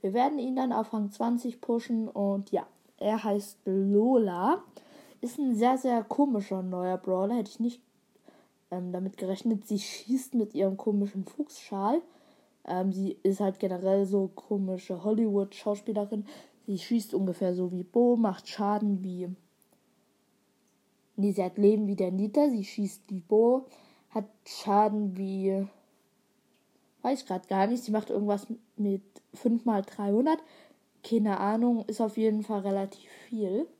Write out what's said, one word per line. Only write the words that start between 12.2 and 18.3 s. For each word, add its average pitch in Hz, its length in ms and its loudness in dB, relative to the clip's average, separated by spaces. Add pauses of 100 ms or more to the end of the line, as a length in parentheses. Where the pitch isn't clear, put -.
Ähm, 185 260 -2
sie 190 320 -4
ist 196 160 2
halt 190 200 -2
generell 190 460 2
so 190 300 0
komische 185 680 -4
Hollywood-Schauspielerin. 208 1200 -2 (400)
Sie 196 120 -4
schießt 226 360 -2
ungefähr 185 400 0
so 180 200 -2
wie 180 100 -6
Bo, 240 320 4
macht 214 320 0